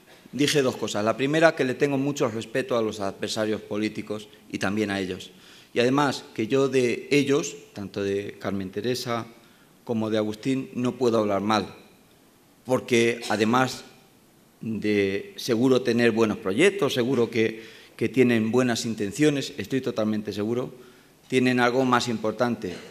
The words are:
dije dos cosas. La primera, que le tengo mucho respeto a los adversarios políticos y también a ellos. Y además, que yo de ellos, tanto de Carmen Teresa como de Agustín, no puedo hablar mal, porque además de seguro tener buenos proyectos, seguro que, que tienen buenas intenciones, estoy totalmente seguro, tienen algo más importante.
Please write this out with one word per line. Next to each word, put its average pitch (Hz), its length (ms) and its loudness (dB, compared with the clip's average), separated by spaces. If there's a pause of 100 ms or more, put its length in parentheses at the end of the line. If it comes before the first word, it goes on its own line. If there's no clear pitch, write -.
(320)
dije 143 320 0
dos 120 120 0
cosas. 104 300 -4
La 110 100 2
primera, 156 400 2
que 139 100 0
le 127 100 -2
tengo 143 240 0
mucho 143 280 -2
respeto 113 480 -4
a 117 60 2
los 101 180 -4
adversarios 104 600 -4
políticos 107 680 -6 (240)
y - 60 -8
también 104 320 -2
a 98 100 -2
ellos. 92 300 -6 (420)
Y 117 100 0
además, 131 520 2
que 110 140 -2
yo 135 200 2
de 123 440 0
ellos, 143 440 2 (180)
tanto 101 300 -8
de 98 360 -4
Carmen 98 320 -6
Teresa 117 560 -4 (560)
como 110 260 -2
de 110 80 2
Agustín, 120 560 -2
no 123 220 -2
puedo 117 240 4
hablar 101 220 2
mal, 104 340 0 (880)
porque 117 640 2
además 113 540 2 (800)
de 101 760 0
seguro 127 460 2
tener 120 260 4
buenos 107 300 2
proyectos, 139 560 2
seguro 120 340 2
que, 110 340 0 (320)
que 113 140 -2
tienen 117 400 4
buenas 120 380 0
intenciones, 120 680 -2
estoy 127 240 -4
totalmente 107 520 -2
seguro, 113 560 -6 (380)
tienen 127 320 2
algo 123 260 4
más 123 220 2
importante. 110 680 -2 (160)